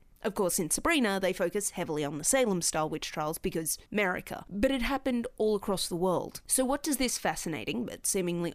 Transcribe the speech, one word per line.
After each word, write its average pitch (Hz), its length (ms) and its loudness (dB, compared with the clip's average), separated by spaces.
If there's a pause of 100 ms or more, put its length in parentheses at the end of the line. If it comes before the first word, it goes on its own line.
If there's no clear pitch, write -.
(240)
Of 214 120 -2
course, 180 240 2
in 165 100 0
Sabrina, 233 500 2
they 185 140 0
focus 190 380 0
heavily 156 340 -2
on 147 140 -4
the 151 40 -8
Salem-style 180 640 2
witch 160 220 -6
trials 156 280 -4
because 165 400 -2 (120)
America, - 560 -2
but 208 220 2
it 269 140 0
happened 247 420 0 (140)
all 214 160 4
across 196 320 -2
the - 80 -4
world. 175 500 0
So - 180 2
what 269 200 0
does 294 140 0
this 247 200 0
fascinating 165 720 -4
but - 180 -8
seemingly 175 500 0